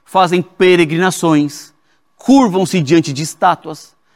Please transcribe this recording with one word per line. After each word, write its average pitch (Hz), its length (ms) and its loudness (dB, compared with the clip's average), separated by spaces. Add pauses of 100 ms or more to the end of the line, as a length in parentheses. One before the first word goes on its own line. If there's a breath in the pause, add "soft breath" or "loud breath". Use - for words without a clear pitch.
fazem 180 380 0
peregrinações, 170 1300 0 (440)
curvam-se 190 640 0
diante 147 320 0
de 135 100 -8
estátuas, 160 760 -6 (200)